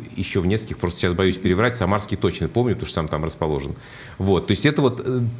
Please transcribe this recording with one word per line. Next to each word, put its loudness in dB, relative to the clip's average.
ещё -2
в 2
нескольких, 0
просто -2
сейчас 2
боюсь 2
переврать, 2
Самарский 0
точно 0
помню, 0
потому -6
что -4
сам 0
там -2
расположен. -2
Вот, 4
то 2
есть 4
это 4
вот, 2
э, 0